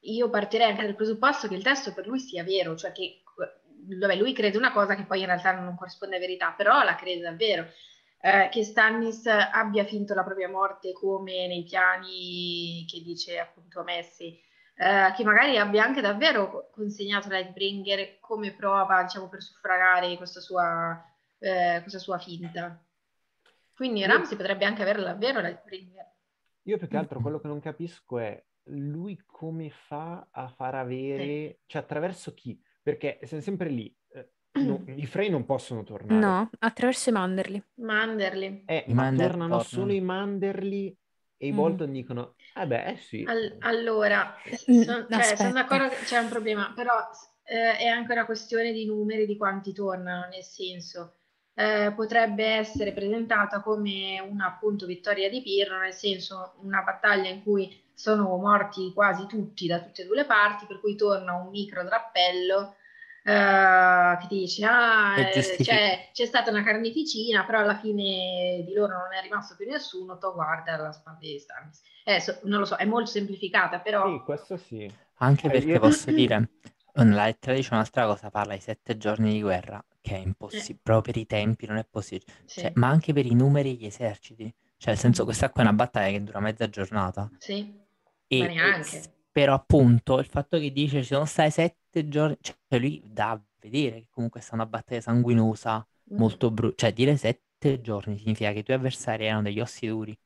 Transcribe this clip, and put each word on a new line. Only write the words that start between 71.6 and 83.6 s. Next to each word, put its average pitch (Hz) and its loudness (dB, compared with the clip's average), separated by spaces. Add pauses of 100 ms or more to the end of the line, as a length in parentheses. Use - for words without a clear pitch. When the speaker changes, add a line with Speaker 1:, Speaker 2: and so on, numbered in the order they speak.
Speaker 1:
Eh, 196 2
so-, - -6
non 202 0
lo 202 2
so, - -4
è - 0
molto 226 0
semplificata, 196 -2
però 208 0
Speaker 2:
Sì, 143 -6
questo - -8
sì. 107 -12 (280)
Speaker 3:
Anche 139 4
Speaker 2:
Eh, 147 4
Speaker 3:
perché 143 4
Speaker 2:
io 165 6
Speaker 3:
posso - 6
dire, 113 4 (440)
la 107 8
lettera 113 0
dice 131 -2
un'altra 113 2
cosa, 104 -2
parla 104 -2
di 95 -10
sette 110 -6
giorni 107 0
di 107 0
guerra, 98 -4 (200)
che - -6
è - -6
impossi-, 101 -8
Speaker 1:
Eh. - -16
Speaker 3:
proprio 113 2
per 113 -4
i - -10
tempi 110 -2
non 107 -4
è 107 -6
possibile. - -10 (140)
Speaker 1:
Sì. - -14
Speaker 3:
Cioè, - -4
ma 123 4
anche 156 2
per 143 4
i 120 2
numeri 139 4